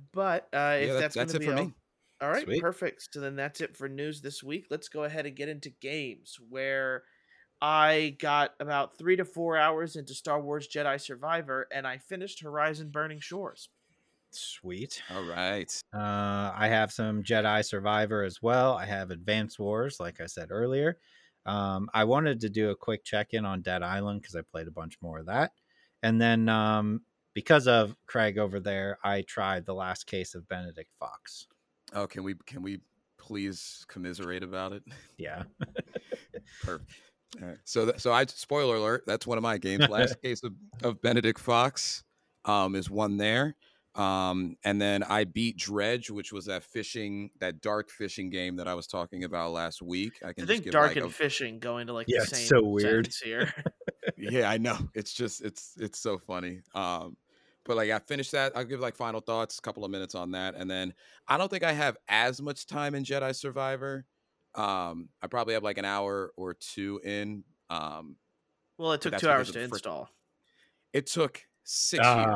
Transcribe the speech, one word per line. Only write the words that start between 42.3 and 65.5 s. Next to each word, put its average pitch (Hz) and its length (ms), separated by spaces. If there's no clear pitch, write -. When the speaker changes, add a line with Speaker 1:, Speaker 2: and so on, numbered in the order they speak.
Speaker 2:
um, 98 300
is 95 140
one 101 280
there. 120 380
Um, 92 720
and 101 180
then 101 220
I 107 220
beat 110 320
Dredge, 104 520
which 104 220
was 98 140
that 92 180
fishing, 104 640
that 87 220
dark 104 280
fishing 95 400
game 90 260
that 87 120
I 90 60
was 87 140
talking 90 380
about 85 260
last 82 300
week. 92 320
I 90 80
can - 120
Speaker 1:
I - 20
Speaker 2:
just - 20
Speaker 1:
think 208 180
Speaker 2:
give, 90 80
Speaker 1:
dark 151 180
Speaker 2:
like, 160 60
Speaker 1:
and 139 100
Speaker 2:
a - 20
Speaker 1:
fishing 117 500
go 120 180
into, 120 160
like, 113 140
Speaker 3:
Yeah, 120 120
Speaker 1:
the 113 40
Speaker 3:
it's - 140
Speaker 1:
same 120 100
Speaker 3:
so 123 180
weird. 104 480
Speaker 1:
sentence - 60
here. 120 400
<laughs> 147 40
Speaker 2:
Yeah, 110 340
I 110 80
know. 113 180
It's 107 200
just, 117 300
it's, - 360
it's 107 200
so 104 200
funny. 90 420
Um, 87 420
but, 120 100
like, 110 140
I 110 100
finished 139 340
that. 135 220
I'll 123 100
give, 127 140
like, 123 160
final 113 240
thoughts, 113 380
a - 40
couple 107 220
of 98 60
minutes 95 240
on 90 180
that. 92 240
And 92 140
then 92 240
I 139 120
don't 190 100
think 185 140
I 165 80
have 147 260
as 120 320
much 143 280
time 147 260
in 139 100
Jedi 135 320
Survivor. 135 720
Um, 87 560
I 95 40
probably 113 280